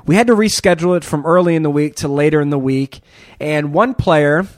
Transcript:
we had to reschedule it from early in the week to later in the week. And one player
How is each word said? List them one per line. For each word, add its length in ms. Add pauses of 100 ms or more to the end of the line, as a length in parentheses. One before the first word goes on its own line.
we 80
had 140
to 80
reschedule 600
it 60
from 240
early 300
in 80
the 60
week 260
to 120
later 320
in 100
the 80
week. 420 (400)
And 320
one 220
player 520 (120)